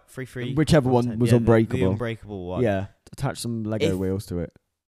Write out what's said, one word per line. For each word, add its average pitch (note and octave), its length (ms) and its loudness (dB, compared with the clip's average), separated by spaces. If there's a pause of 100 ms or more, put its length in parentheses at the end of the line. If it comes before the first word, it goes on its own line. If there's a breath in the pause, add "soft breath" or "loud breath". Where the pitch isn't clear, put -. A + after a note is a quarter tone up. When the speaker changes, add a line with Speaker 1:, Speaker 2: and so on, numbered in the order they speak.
Speaker 1:
free, - 180 -14
free A#2+ 280 -10
Speaker 2:
Whichever C#3+ 360 4
one B2 160 4
Speaker 1:
content? A#2 160 -4
Speaker 2:
was A#2 100 4
Speaker 1:
Yeah, B2 80 6
the, - 0 -
the A2+ 120 2
Speaker 2:
unbreakable. A2+ 400 2
Speaker 1:
unbreakable G#2 540 -6
one. F2+ 180 -4
Speaker 2:
Yeah. G2 220 0 (260)
Attach C3 280 -8
some A#2 240 -6
Lego G#2+ 240 -4
Speaker 1:
If F#2+ 80 -2
Speaker 2:
wheels F#2+ 320 -4
to F2 120 -6
it. E2 140 -8 (460)